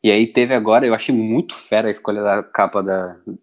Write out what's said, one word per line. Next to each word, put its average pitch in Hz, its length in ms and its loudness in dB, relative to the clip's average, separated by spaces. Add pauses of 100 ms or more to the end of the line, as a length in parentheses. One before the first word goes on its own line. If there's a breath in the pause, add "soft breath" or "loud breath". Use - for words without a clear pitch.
E 110 80 6
aí 107 160 4
teve 123 260 0
agora, 113 320 4
eu 117 100 2
achei 120 180 -4
muito 113 420 -2
fera 110 320 -2
a 104 40 -2
escolha 104 300 -6
da 101 220 0
capa 101 400 -2
da, 92 340 -4 (240)